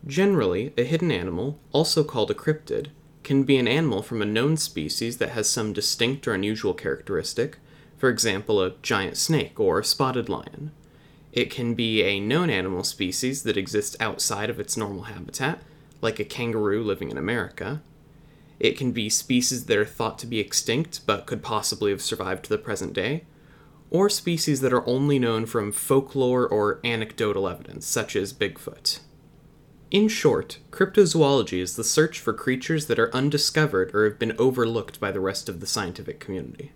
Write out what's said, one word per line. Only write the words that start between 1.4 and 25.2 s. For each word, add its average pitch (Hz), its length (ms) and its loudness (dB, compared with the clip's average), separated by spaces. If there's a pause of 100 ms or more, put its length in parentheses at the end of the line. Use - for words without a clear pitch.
also 156 320 2
called 113 260 0
a 107 40 2
cryptid, - 540 -2 (360)
can 139 180 4
be 135 140 6
an 127 100 4
animal 123 360 2
from 113 200 -4
a 101 40 2
known 120 300 2
species 113 640 -4
that - 120 0
has 107 180 -2
some 107 240 -2
distinct 120 560 -2
or 117 40 0
unusual 101 420 -2
characteristic, 95 840 -4 (400)
for 135 100 4
example, 104 540 2
a 92 200 0
giant 98 340 -2
snake - 420 0
or 95 220 4
a 107 40 -4
spotted 127 440 0
lion. 143 420 -8 (640)
It - 180 0
can 117 240 -2
be 110 280 2
a 98 180 2
known 147 300 2
animal 95 340 -2
species 127 580 -4
that 104 140 0
exists 101 420 -2
outside 107 500 -2
of - 120 -6
its - 160 -6
normal 101 280 -6
habitat, 110 560 -6 (400)
like 110 200 -2
a 104 40 -2
kangaroo 110 600 0
living 95 260 -2
in 58 80 -6
America. 104 640 -4 (800)
It - 180 4
can 127 140 0
be 110 180 -2
species 123 560 0
that 110 100 4
are 104 80 4
thought - 360 -4
to 117 60 -10
be 117 120 -4
extinct - 680 -2
but 101 220 0
could 110 160 -6
possibly 107 480 -2
have 98 100 -2
survived 95 440 -4
to - 60 -8
the 107 80 0
present 101 340 -6
day, 123 320 -2 (680)
or 190 180 4
species 156 520 0
that 127 120 2
are 123 160 2
only 139 300 2
known 113 280 2